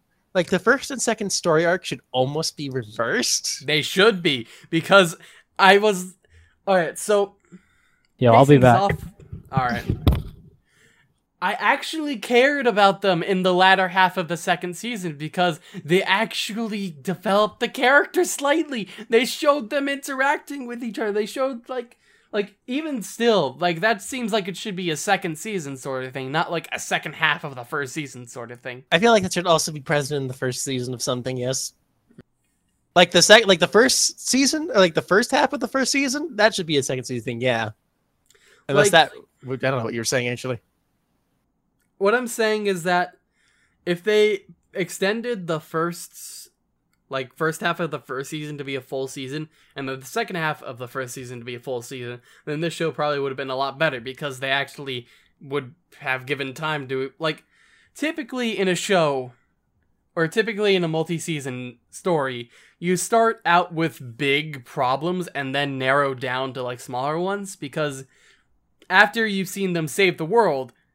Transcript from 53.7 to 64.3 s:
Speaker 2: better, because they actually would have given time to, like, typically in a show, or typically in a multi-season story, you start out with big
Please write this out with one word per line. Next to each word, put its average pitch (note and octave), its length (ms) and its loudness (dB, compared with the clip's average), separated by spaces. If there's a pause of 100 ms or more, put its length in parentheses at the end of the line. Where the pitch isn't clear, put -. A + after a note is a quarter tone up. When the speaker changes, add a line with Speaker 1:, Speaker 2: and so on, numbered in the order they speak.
Speaker 2:
better, C#3 200 0
because C3 380 -10
they C3+ 120 -6
actually C3+ 580 -4 (320)
would C3+ 340 -8 (240)
have C3 280 -6
given C3+ 280 -6
time D3+ 320 -6
to, C3 320 -6
like, D#3 240 -4 (540)
typically B3+ 600 -4
in F#3 120 0
a F3 80 2
show, C#3+ 560 0 (800)
or D#3+ 140 0
typically G#3 480 0
in F3 80 0
a D#3+ 40 -2
multi-season D3+ 920 -6 (120)
story, C3+ 580 -2 (300)
you F3 180 0
start A3+ 480 2
out E3+ 300 4
with C#3+ 420 -4
big C#3+ 480 -2